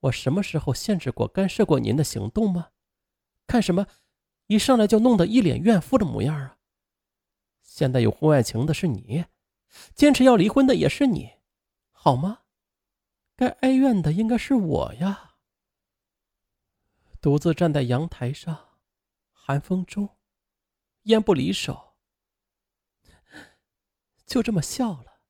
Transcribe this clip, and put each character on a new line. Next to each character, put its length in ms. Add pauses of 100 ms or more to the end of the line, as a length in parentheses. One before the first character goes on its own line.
我 120
什 200
么 80
时 160
候 160
限 240
制 140
过、 160
干 220
涉 180
过 140
您 160
的 80
行 260
动 200
吗？ 200 (760)
看 140
什 140
么 140 (580)
一 100
上 220
来 80
就 140
弄 160
得 100
一 140
脸 200
怨 200
妇 180
的 80
模 160
样 120
啊？ 240 (1000)
现 320
在 80
有 100
婚 200
外 100
情 240
的 80
是 140
你， 380 (720)
坚 200
持 80
要 140
离 120
婚 160
的 120
也 120
是 200
你， 300 (520)
好 240
吗？ 300 (920)
该 140
哀 220
怨 300
的 120
应 160
该 100
是 160
我 400
呀。” 300 (2000)
独 160
自 160
站 200
在 100
阳 260
台 240
上， 460 (540)
寒 280
风 240
中， 320 (840)
烟 180
不 140
离 180
手， 440 (2250)
就 160
这 120
么 100
笑 400
了。 280